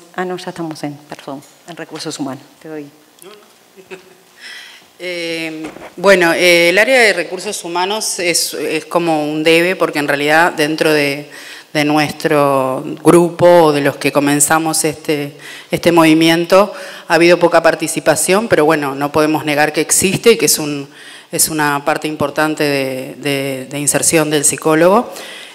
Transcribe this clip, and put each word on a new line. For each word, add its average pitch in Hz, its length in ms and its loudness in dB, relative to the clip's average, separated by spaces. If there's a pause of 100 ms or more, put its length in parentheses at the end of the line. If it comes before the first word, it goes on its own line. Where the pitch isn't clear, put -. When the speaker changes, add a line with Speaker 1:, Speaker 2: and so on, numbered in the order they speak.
(140)
Speaker 1:
Ah, 185 100 -8
no, 180 140 -8
ya - 100 -16
estamos 165 340 -12
en, 147 120 -8
perdón, 139 480 -16 (260)
en 165 80 -18
recursos 156 420 -12
humanos. 135 240 -10 (200)
Te 160 60 -18
doy. 151 180 -14 (2000)
Speaker 2:
Eh, 165 680 -8 (280)
bueno, 180 360 4
eh, 170 380 4
el 185 80 2
área 247 220 4
de 214 120 4
recursos 180 520 -8
humanos 185 540 -6
es, 175 360 -2
es 151 320 -6
como 160 440 -2
un 156 140 -4
debe, 170 320 4
porque 160 220 -2
en 147 100 -2
realidad 151 460 2
dentro 156 360 0
de, 143 380 -2 (460)
de 151 100 0
nuestro 143 1000 0 (220)
grupo 170 420 4
o 170 260 8
de 143 100 -2
los 139 140 -2
que 143 140 -4
comenzamos 147 720 0
este, 147 500 -6 (360)
este 170 220 0
movimiento 165 800 4 (360)
ha 175 60 2
habido 170 240 4
poca 170 240 4
participación, 165 840 0
pero 156 160 2
bueno, 147 300 0
no 143 180 -4
podemos 151 320 0
negar 151 300 0
que 160 80 0
existe 190 500 2
y 202 60 0
que 151 80 0
es - 120 0
un, 147 300 -6 (420)
es 160 180 -2
una 147 360 0
parte 156 240 -2
importante 151 560 -2
de, 135 540 -4
de, 135 520 -6
de 143 80 -8
inserción 151 520 0
del 151 140 0
psicólogo, 165 680 2 (420)